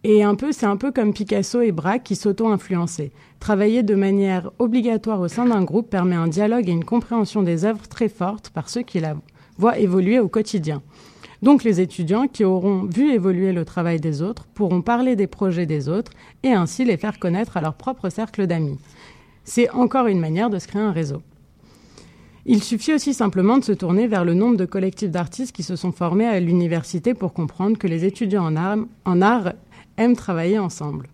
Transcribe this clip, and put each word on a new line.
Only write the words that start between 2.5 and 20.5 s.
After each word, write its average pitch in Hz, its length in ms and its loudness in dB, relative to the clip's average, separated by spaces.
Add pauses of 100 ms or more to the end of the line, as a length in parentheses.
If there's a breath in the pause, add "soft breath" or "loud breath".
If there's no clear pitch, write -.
Travailler 214 440 2
de 208 100 2
manière 196 640 2
obligatoire 220 640 0
au 180 80 -2
sein 240 180 -2
d'un 214 180 4
groupe 202 280 0
permet 180 240 0
un 165 120 0
dialogue 208 420 0
et - 20 0
une 170 140 0
compréhension 233 580 0
des 170 220 0
œuvres 214 220 -2
très 220 220 -2
fortes 202 400 -6
par - 180 -10
ceux 240 140 -6
qui 196 180 -6
la 156 160 -4 (440 soft breath)
voient 226 180 4
évoluer 190 420 4
au 202 80 2
quotidien. 160 540 -2 (600 loud breath)
Donc 262 200 6
les 185 180 2
étudiants 185 460 0
qui - 160 -2
auront 185 400 2
vu 233 280 2
évoluer 190 420 2
le 170 100 -2
travail 170 360 -2
des 151 240 -2
autres 220 220 -6 (100)
pourront 180 260 2
parler 240 340 2
des 196 120 0
projets 180 400 -2
des 147 200 -2
autres 190 260 -4 (280 loud breath)
et 262 100 2
ainsi 190 320 0
les 220 140 2
faire 214 220 -6
connaître 185 380 -2
à 165 40 -2
leur 156 140 -4
propre 254 340 -8
cercle 208 380 -4
d'amis. 156 320 -2 (640 loud breath)
C'est - 260 2
encore 247 380 2
une 190 120 2
manière 165 300 0
de 202 80 -2